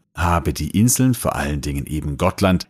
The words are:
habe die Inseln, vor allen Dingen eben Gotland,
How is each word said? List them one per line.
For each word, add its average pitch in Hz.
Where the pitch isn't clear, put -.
habe 85
die 80
Inseln, 120
vor -
allen 73
Dingen 143
eben 71
Gotland, 92